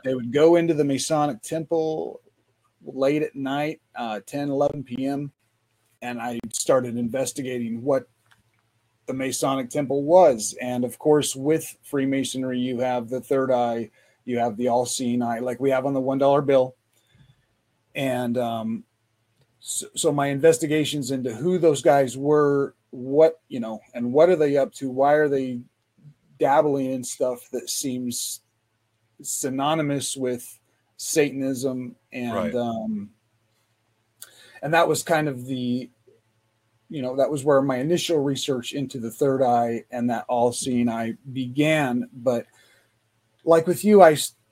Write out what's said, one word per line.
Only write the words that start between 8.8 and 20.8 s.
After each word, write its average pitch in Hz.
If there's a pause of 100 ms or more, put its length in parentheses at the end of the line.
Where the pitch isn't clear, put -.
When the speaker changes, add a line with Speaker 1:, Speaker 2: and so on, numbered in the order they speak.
Speaker 1:
the 131
Masonic 135
temple 143
was. 151
And 123
of 120
course, 151
with 151
Freemasonry, 131
you 123
have 123
the 127
third 135
eye, 117 (320)
you 120
have 117
the 120
all-seeing 123
eye, 117
like 123
we 135
have 131
on 139
the 135
one 135
dollar 139
bill. 135 (1160)
And, 123
um, 113 (760)
so, -
so 156
my 143
investigations 147